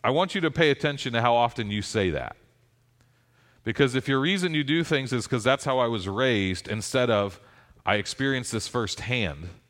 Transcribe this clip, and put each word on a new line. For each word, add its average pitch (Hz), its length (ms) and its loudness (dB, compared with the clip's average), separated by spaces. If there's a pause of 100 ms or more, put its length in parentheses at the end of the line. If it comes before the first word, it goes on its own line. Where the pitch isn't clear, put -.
I 113 60 2
want 170 240 2
you 196 80 0
to 160 80 2
pay 156 200 4
attention 139 440 -2
to 117 80 2
how 120 120 4
often 120 360 0
you 104 100 -2
say 95 300 0
that. 65 260 -6 (1300)
Because 123 300 2
if 127 120 -2
your 135 140 2
reason 180 320 0
you 151 100 0
do 156 220 0
things 135 300 -2
is 117 120 -2
'cause 120 160 -2
that's 131 220 2
how 131 140 0
I 120 80 4
was 110 200 -2
raised, 98 640 0
instead 120 400 0
of, 101 320 0 (460)
"I 98 80 4
experienced 131 580 -2
this 113 160 -4
firsthand" 101 800 -4 (220)